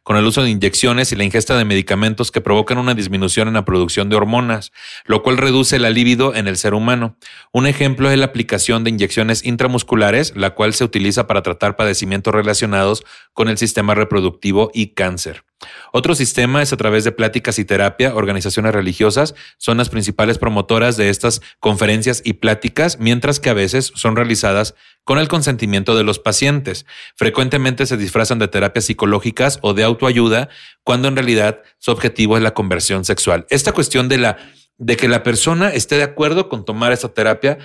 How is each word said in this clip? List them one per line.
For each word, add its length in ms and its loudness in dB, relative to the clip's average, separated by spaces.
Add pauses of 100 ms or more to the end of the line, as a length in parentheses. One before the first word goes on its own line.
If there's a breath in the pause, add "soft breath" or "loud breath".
con 120 0
el 100 4
uso 180 2
de 60 2
inyecciones 600 0
y 60 -4
la 80 0
ingesta 340 0
de 60 2
medicamentos 680 0
que 100 -2
provocan 380 0
una 160 0
disminución 540 -2
en 60 -2
la 100 0
producción 440 0
de 80 0
hormonas, 560 -2 (320 loud breath)
lo 200 0
cual 140 2
reduce 420 2
la 100 2
libido 440 2
en 120 -2
el 120 -4
ser 160 0
humano. 420 -2 (340 loud breath)
Un 160 0
ejemplo 440 0
es 80 4
la 80 2
aplicación 580 -2
de 60 0
inyecciones 540 -2
intramusculares, 920 0
la 140 -2
cual 240 0
se 100 0
utiliza 420 0
para 160 0
tratar 320 -2
padecimientos 580 -2
relacionados 720 0 (300 loud breath)
con 160 0
el 80 0
sistema 380 0
reproductivo 800 0
y 140 -2
cáncer. 560 -6 (480 loud breath)
Otro 220 0
sistema 460 0
es 120 0
a 40 -4
través 280 0
de 80 0
pláticas 460 -2
y 60 -2
terapia. 500 0
Organizaciones 600 0
religiosas 600 0 (220 loud breath)
son 220 -2
las 100 0
principales 500 -2
promotoras 600 0
de 100 2
estas 320 0 (200 loud breath)
conferencias 640 0
y 100 -2
pláticas, 640 0
mientras 420 0
que 80 -2
a 60 2
veces 400 0
son 220 0
realizadas 580 0 (300 soft breath)
con 140 0
el 100 0
consentimiento 680 0
de 80 4
los 140 0
pacientes. 680 -2 (320 loud breath)
Frecuentemente 680 0
se 100 -2
disfrazan 420 0
de 100 0
terapias 380 0
psicológicas 760 0
o 100 0
de 120 2
autoayuda, 640 2 (340 loud breath)
cuando 260 0
en 80 -2
realidad 440 0 (180 soft breath)
su 140 -4
objetivo 440 0
es 60 2
la 120 2
conversión 520 -2
sexual. 440 0
Esta 220 0
cuestión 360 0
de 100 2
la 180 0 (440 loud breath)
de 160 0
que 120 0
la 160 2
persona 460 0
esté 260 -2
de 80 2
acuerdo 440 -2
con 160 -8
tomar 280 0
esa 200 -4
terapia, 520 0